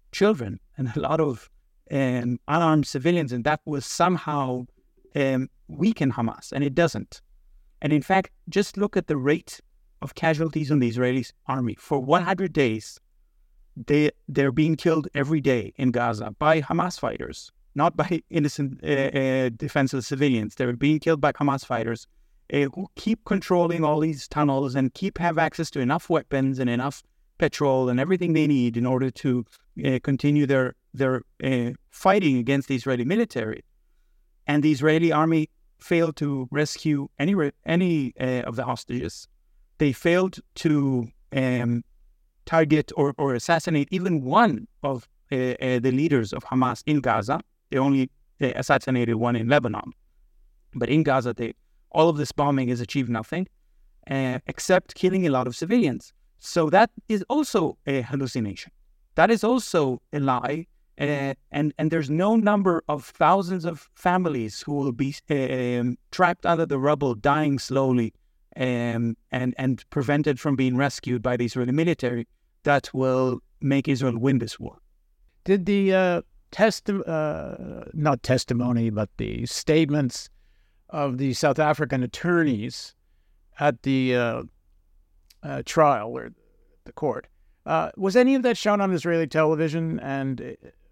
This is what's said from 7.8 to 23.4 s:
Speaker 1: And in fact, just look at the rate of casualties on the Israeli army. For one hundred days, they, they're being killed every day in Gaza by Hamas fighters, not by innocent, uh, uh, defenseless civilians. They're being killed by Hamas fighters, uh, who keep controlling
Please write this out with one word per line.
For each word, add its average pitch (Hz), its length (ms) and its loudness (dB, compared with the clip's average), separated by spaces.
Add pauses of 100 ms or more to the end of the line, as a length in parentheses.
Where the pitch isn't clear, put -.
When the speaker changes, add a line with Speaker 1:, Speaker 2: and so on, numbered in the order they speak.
Speaker 1:
And 143 120 0
in 151 100 2
fact, 190 300 0 (160)
just 196 280 -2
look 202 200 -2
at 180 100 -2
the 151 100 -2
rate 143 440 -2 (420)
of - 120 -12
casualties 156 560 -2
on 151 80 4
the 123 100 4
Israeli 123 360 0 (220)
army. 131 280 -2
For - 240 -4
one 143 240 2
hundred 180 300 -2
days, 113 480 -2 (840)
they, 151 240 4 (180)
they're 139 240 0
being 156 240 2
killed 156 380 0
every 143 260 0
day 127 360 0
in 131 140 2
Gaza 117 480 -2
by 156 220 4
Hamas 170 380 -2
fighters, - 520 -8 (240)
not 160 220 2
by 160 340 -2
innocent, 147 520 -2
uh, - 40 -8
uh, 135 640 0
defenseless 135 560 -2
civilians. 131 480 0
They're 123 180 -2
being 143 280 2
killed 160 200 2
by 139 120 2
Hamas 139 320 0
fighters, 117 420 -4 (460)
uh, 143 220 2
who 190 200 -10
keep - 300 -4
controlling 175 600 2